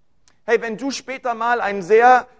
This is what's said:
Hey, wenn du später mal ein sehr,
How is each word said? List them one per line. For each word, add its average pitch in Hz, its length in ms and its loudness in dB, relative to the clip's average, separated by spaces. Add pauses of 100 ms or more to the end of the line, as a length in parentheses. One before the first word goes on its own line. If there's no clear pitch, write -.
(440)
Hey, 226 180 0
wenn 220 160 -8
du 262 120 -8
später 254 440 -8
mal 233 260 -4
ein 202 220 -6
sehr, 233 440 4 (140)